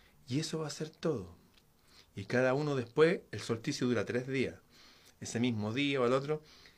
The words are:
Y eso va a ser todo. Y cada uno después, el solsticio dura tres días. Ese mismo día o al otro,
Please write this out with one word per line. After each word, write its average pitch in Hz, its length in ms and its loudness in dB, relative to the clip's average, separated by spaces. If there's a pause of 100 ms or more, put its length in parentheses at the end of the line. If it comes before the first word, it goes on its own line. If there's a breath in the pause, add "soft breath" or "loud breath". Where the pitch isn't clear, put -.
(280 soft breath)
Y 127 120 -2
eso 156 200 -4
va 151 80 -6
a 139 40 -8
ser 156 180 -8
todo. 104 460 -4 (800 soft breath)
Y 104 100 -8
cada 127 280 2
uno 147 220 0
después, 151 460 4 (100)
el 107 100 -8
solsticio 127 460 -2
dura 110 180 2
tres 123 220 -4
días. 131 280 -2 (640 soft breath)
Ese 113 200 -6
mismo 110 340 0
día 139 280 0
o 120 40 4
al 123 80 4
otro, 147 280 0 (360 soft breath)